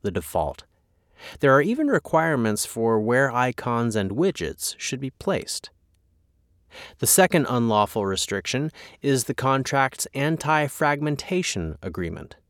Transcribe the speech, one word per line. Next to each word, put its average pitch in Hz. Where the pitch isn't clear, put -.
the 101
default. 82
There 135
are 147
even 254
requirements 160
for 113
where 120
icons 120
and 95
widgets 110
should -
be 135
placed. -
The 120
second 180
unlawful 110
restriction 101
is 135
the 127
contract's 135
anti-fragmentation 147
agreement, 82